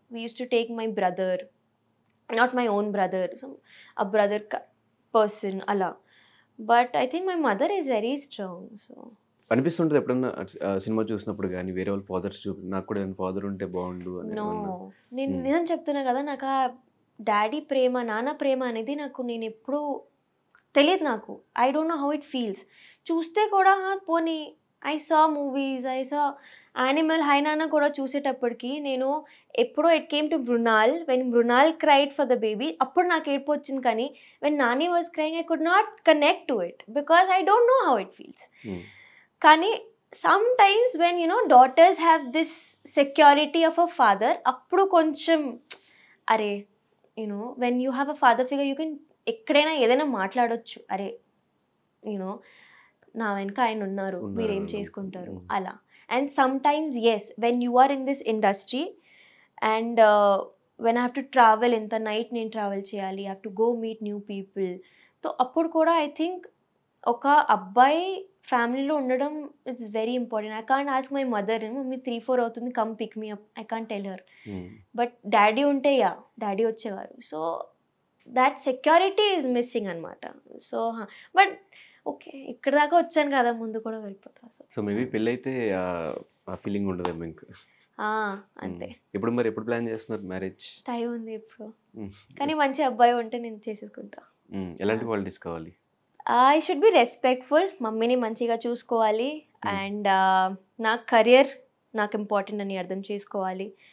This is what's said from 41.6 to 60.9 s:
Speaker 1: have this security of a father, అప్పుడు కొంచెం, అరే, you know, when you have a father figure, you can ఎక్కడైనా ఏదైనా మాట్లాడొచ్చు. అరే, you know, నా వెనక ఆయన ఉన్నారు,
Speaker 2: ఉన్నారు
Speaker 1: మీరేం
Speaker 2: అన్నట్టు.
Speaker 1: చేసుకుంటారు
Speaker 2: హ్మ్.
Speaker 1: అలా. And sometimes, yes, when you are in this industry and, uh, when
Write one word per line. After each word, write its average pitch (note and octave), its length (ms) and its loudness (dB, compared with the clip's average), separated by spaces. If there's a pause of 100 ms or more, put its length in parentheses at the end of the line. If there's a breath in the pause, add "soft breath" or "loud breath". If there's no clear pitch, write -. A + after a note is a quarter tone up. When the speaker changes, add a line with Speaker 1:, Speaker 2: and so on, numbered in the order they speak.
Speaker 1:
have D#4+ 320 4
this D#4 220 -2 (340)
security D4 760 6
of E4 140 4
a E4+ 140 4
father, G#3+ 400 4 (160)
అప్పుడు F4+ 360 2
కొంచెం, E4 560 2 (880 loud breath)
అరే, G#3+ 240 2 (680)
you A3 100 -6
know, G3+ 180 -8 (120)
when B3 200 0
you B3+ 140 -2
have C#4 180 -2
a D4+ 80 -6
father B3 280 4
figure, C#4 220 -2
you C4+ 120 -4
can D#4+ 120 -4 (360)
ఎక్కడైనా D4 440 2
ఏదైనా C4+ 400 2
మాట్లాడొచ్చు. A#3 680 -4 (100)
అరే, G3 180 -6 (920)
you G#3 140 -8
know, F#3 160 -8 (800 soft breath)
నా A3 180 -4
వెనక G3 260 -6
ఆయన A3 240 -2
ఉన్నారు, F#3+ 340 -6
Speaker 2:
ఉన్నారు G3+ 180 -8
Speaker 1:
మీరేం G#3+ 220 -2
Speaker 2:
అన్నట్టు. G3+ 180 -8
Speaker 1:
చేసుకుంటారు F#3+ 560 -12
Speaker 2:
హ్మ్. F3+ 200 -16
Speaker 1:
అలా. F#3+ 220 -6 (360 soft breath)
And C4 200 -2
sometimes, C#4+ 680 0
yes, A3 240 2 (180)
when A#3+ 220 0
you A#3+ 120 -2
are B3+ 160 8
in C4+ 140 -2
this C4+ 200 -4
industry G#3+ 580 0 (800 soft breath)
and, A3+ 380 -2
uh, G#3 380 6 (420)
when A3+ 160 2